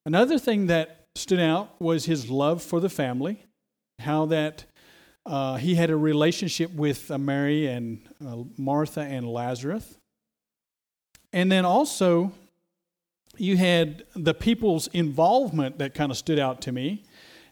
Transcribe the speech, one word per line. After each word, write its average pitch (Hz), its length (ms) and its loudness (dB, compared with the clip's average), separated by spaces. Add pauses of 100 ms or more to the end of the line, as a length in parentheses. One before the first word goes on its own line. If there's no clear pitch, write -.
Another 233 340 4
thing 208 280 0
that 165 480 -2
stood 180 260 0
out 170 400 0
was 165 240 0
his 143 240 -2
love 143 340 0
for 170 160 -2
the 185 80 0
family, 139 560 -4 (560)
how 156 280 0
that, 156 360 -2 (600)
uh, 135 340 -4
he 170 180 2
had 170 160 2
a 156 40 2
relationship 156 800 0
with, 147 380 -4
uh, 143 60 -4
Mary 143 500 0
and, 117 340 -6 (240)
uh, 120 120 -10 (200)
Martha 143 440 -2
and 131 300 -8
Lazarus. 127 680 -6 (1300)
And 185 200 2
then 185 120 4
also, 185 680 2 (1080)
you 190 180 2
had 170 480 2 (120)
the 160 180 0
people's 220 540 0
involvement 160 920 2
that 139 160 -4
kinda 139 220 -2
stood 156 240 0
out 131 220 -2
to 131 100 -8
me. 143 320 -6 (480)